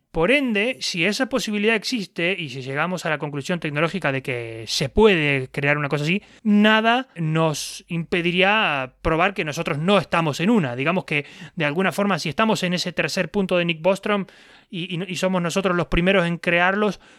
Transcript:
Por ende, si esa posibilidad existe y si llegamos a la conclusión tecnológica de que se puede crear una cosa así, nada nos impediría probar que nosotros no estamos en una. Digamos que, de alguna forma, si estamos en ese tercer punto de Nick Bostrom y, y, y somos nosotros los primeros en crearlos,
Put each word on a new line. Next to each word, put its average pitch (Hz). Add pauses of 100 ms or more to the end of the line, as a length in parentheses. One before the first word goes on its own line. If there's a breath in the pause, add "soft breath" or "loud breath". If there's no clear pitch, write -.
(120)
Por 170
ende, 247
si 165
esa 214
posibilidad 214
existe 190
y 156
si 127
llegamos 151
a 165
la 151
conclusión 151
tecnológica 156
de 135
que 117
se -
puede 151
crear 143
una 147
cosa 147
así, 180 (180 loud breath)
nada 220
nos 160
impediría 170
probar 170
que 180
nosotros 156
no 185
estamos 160
en 175
una. 156
Digamos 160
que, 143 (280 loud breath)
de 160
alguna 165
forma, 202
si 160
estamos 220
en 180
ese 175
tercer 165
punto 190
de 175
Nick 160
Bostrom 196 (460 loud breath)
y, 180
y, 170
y 180
somos 185
nosotros 175
los 165
primeros 180
en 170
crearlos, 185 (200 loud breath)